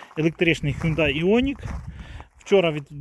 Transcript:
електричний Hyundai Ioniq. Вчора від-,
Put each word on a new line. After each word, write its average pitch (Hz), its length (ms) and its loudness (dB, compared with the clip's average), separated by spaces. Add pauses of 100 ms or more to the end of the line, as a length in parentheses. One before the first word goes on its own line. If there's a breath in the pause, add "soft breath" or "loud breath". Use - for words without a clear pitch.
(180 loud breath)
електричний 156 560 0
Hyundai 156 500 0
Ioniq. 247 320 2 (840 loud breath)
Вчора 180 320 4
від-, 151 300 -6